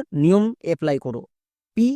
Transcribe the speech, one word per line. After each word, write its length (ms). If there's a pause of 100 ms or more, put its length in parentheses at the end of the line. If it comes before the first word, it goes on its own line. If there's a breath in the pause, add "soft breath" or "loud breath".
(140)
নিয়ম 480
অ্যাপ্লাই 380
করো। 220 (560)
পি, 180